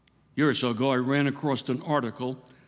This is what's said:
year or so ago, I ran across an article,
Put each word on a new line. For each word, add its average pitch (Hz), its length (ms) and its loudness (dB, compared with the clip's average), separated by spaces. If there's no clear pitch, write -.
year 147 140 4
or - 60 4
so 127 160 0
ago, 123 200 0
I 127 60 4
ran 139 300 2
across 139 420 -2
an 127 140 -2
article, 131 600 -4